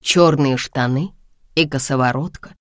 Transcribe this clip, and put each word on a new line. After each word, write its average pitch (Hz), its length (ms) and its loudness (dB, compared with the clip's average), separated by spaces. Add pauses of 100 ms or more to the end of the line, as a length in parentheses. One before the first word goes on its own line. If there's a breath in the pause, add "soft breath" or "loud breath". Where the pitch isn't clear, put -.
Чёрные 147 560 2
штаны 131 540 -4 (420)
и 160 120 2
косоворотка 131 960 -2